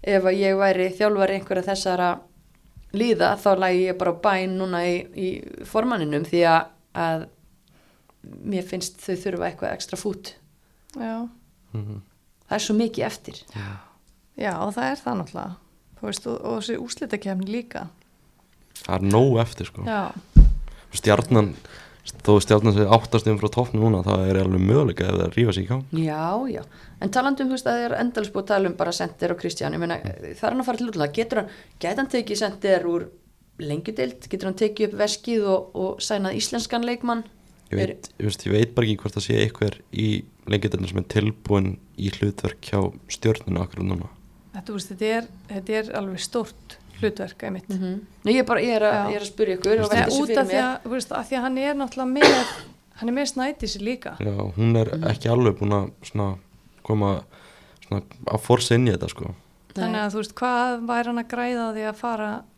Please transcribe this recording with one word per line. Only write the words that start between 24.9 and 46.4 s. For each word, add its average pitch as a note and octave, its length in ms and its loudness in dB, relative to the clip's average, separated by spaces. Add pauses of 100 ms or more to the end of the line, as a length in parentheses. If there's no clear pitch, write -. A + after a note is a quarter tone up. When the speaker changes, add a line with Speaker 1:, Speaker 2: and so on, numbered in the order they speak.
Speaker 3:
ef F#2 80 2
það F2 200 0
rífa A2 180 4
sig F#2+ 100 -2
í F#2 40 -12
gang. C3+ 220 -4
Speaker 1:
Já, D#3+ 320 -2 (280)
já. - 120 -8 (380)
En G3 80 -4
talandi C4+ 340 0
um, B3+ 60 -2
þú C4 80 -2
veist, A#3+ 120 -2
að A#3+ 100 0
það A#3+ 80 -4
er - 160 -2
endalaust A3+ 320 -4
búið G3 80 -2
að G#3 80 -4
tala G3 180 2
um F3 100 -4
bara F3 160 0
Sender F3 380 -4
og E3+ 80 -6
Kristján, E3 340 -6
ég E3 60 -4
meina, E3+ 220 -4
það - 400 -10
er A#3+ 100 2
hann C4 80 0
að A#3 80 -2
fara A#3 120 -2
til A#3+ 100 -4
útlanda. D3 220 -2
Getur A3+ 280 0
hann, G3+ 80 -8 (300)
gæti G3+ 240 -2
hann C4+ 100 -4
tekið G#3 300 -2
Sender F#3+ 420 2
úr E3+ 220 -2 (520)
lengjudeild? F3+ 680 -6
Getur F#3 220 -4
hann F#3+ 80 -8
tekið G#3+ 320 0
upp G#3 100 -10
veskið G#3 480 0
og, F#3 240 0
og - 320 -4
sænað G3 320 -2
íslenskan A#3 480 -2
leikmann? A#3+ 400 -2 (460)
Speaker 3:
Ég G2 80 0
veit, F#2 400 -4
Speaker 1:
Er G#2 60 -2
Speaker 3:
ég G#2+ 40 2
veist, - 160 -6
ég G2 80 2
veit A#2 220 2
bara A#2+ 100 2
ekki G#2+ 160 -2
hvort - 160 -6
það G2+ 80 -4
sé A2+ 160 2
einhver G#2+ 380 -2 (180)
í G#2+ 100 0 (380)
lengjudeildinni F#2+ 460 0
sem F#2+ 100 -2
er - 80 -8
tilbúinn G#2 600 2 (260)
í G2 160 -2
hlutverk - 480 -4
hjá - 180 -2 (300)
Stjörnunni F#2+ 540 -2
akkurat F#2 260 -6
núna. F2 200 -4 (440)
Speaker 2:
Þetta, F#3+ 140 -12
þú G#3+ 100 -8
veist, F#3 160 -10
þetta G#3+ 240 -2
er, A#3 100 -6 (220)
þetta G3+ 300 -6
er A3 80 -6 (100)
alveg F#3+ 240 -6
stórt - 540 -8 (240)